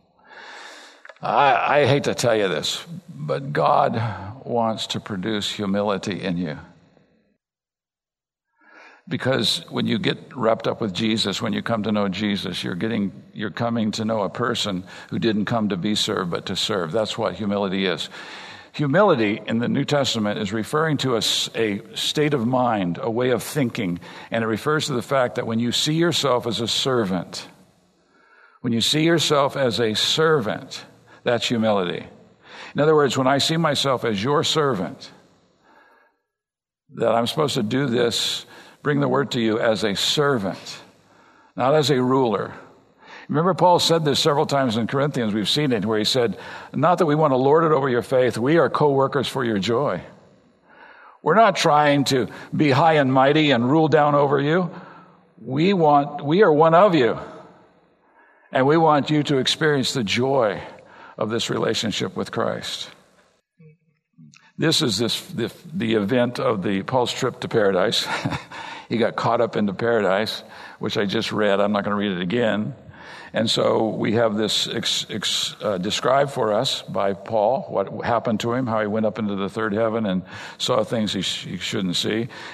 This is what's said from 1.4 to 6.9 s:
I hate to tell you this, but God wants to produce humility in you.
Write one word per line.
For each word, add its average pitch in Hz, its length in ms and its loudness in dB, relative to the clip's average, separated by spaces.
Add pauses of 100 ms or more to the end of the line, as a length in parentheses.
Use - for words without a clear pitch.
I 139 40 4
hate 135 200 2
to 107 100 -2
tell 117 200 2
you 104 120 2
this, - 380 -4 (240)
but 139 420 -6
God 143 500 2 (440)
wants 113 420 -2
to - 140 -6
produce 104 500 -6
humility 101 680 -2
in 92 160 -4
you. 80 200 -6 (2500)